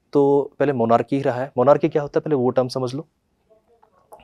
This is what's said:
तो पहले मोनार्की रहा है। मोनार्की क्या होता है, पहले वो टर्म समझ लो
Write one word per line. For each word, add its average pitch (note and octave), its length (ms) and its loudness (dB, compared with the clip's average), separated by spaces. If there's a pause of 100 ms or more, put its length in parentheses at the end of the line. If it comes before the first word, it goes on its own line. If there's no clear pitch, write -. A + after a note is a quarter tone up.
(140)
तो C#3+ 460 2
पहले C#3+ 140 0
मोनार्की A#2+ 480 0
रहा B2+ 200 -2
है। C#3 160 -8
मोनार्की C#3+ 320 4
क्या D3+ 120 -2
होता C#3+ 180 -4
है, - 20 -8
पहले D3+ 140 -4
वो B2 140 0
टर्म B2+ 180 -2
समझ B2+ 260 -8
लो D3 140 -12 (1160)